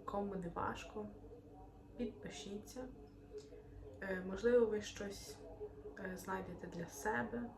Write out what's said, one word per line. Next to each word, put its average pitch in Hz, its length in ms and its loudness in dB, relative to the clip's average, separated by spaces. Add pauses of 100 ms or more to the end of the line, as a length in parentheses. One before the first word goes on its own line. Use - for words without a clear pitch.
кому 202 300 0
не 175 140 0
важко, - 580 0 (880)
підпишіться. - 840 -4 (1200)
Е, 190 280 0
можливо, 233 360 10
ви 214 160 4
щось, - 540 -6 (640)
е, 185 180 -4
знайдете 185 500 -2
для 170 200 -4
себе 240 560 0 (160)